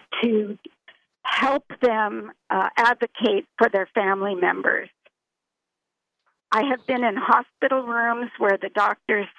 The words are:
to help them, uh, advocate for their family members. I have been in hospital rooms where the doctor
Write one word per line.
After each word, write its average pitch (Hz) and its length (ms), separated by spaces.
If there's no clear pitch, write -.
to 214 360
help 277 440
them, 214 500
uh, 214 280
advocate 233 680
for 233 100
their 190 200
family 196 480
members. 180 540
I 220 180
have 254 180
been 247 180
in 220 140
hospital 262 680
rooms 233 540
where 202 200
the 190 120
doctor 208 680